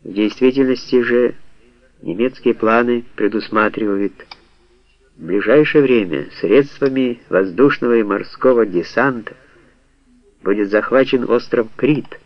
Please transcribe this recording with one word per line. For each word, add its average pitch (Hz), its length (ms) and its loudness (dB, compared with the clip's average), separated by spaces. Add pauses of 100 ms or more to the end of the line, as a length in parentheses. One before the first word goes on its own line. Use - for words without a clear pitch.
В 92 100 -14
действительности 127 880 0
же 120 320 0 (680)
немецкие 117 500 -4
планы 117 520 0 (100)
предусматривают 104 960 -2 (1040)
В 80 60 -18
ближайшее 113 580 2
время 101 460 0 (140)
средствами 131 880 0
воздушного 117 720 2
и 110 40 0
морского 107 640 0
десанта 113 680 -4 (1080)
будет 101 260 -2
захвачен 120 600 0
остров 117 380 0 (100)
Крит 139 480 -2